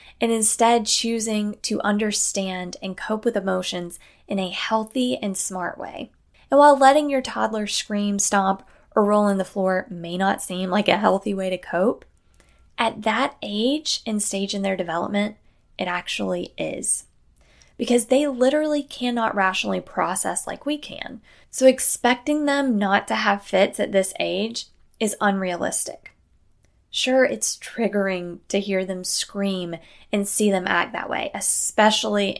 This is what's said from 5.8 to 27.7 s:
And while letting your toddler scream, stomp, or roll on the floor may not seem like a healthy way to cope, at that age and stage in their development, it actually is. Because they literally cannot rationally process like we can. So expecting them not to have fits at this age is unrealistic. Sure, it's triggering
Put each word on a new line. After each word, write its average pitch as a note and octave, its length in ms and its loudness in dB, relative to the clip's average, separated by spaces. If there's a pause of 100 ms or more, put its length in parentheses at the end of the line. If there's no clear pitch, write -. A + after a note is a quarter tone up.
And C#4 80 6
while D4 180 10
letting C#4+ 320 6
your C4+ 140 0
toddler A3 420 -2
scream, G3+ 540 -2
stomp, G3 420 2 (340)
or G#3 100 6
roll G#3 180 4
on G3+ 160 2
the F#3 40 0
floor F#3 460 -2
may E3+ 300 -6
not F#3+ 240 2
seem F#3 260 -4
like G#3 180 2
a F3+ 100 6
healthy G3+ 360 2
way F#3+ 160 -4
to F#3 80 -2
cope, - 480 0 (720)
at A3+ 260 -2
that A3+ 380 0
age A#3 640 -2
and G#3+ 160 -2
stage G3 320 -4
in G3+ 80 -4
their F#3+ 160 0
development, G3+ 600 -2 (420)
it F#3+ 80 -4
actually F3+ 720 -4
is. - 460 -6 (760)
Because A#3+ 240 2
they C#4+ 220 2
literally C#4+ 560 2
cannot A#3+ 500 -2
rationally F#3+ 480 0
process F3+ 640 -4
like - 220 -10
we D4 100 -2
can. - 420 -14 (300)
So - 160 2
expecting C4 800 2
them C#4 320 2
not G3 300 2
to A3 80 -2
have G#3 260 0
fits - 380 2
at G#3+ 120 -2
this F#3+ 280 2
age F#3+ 480 -4 (320)
is G#3+ 200 -2
unrealistic. F#3 920 -2 (800)
Sure, B3+ 340 2
it's - 320 -2
triggering F#3+ 800 -4 (120)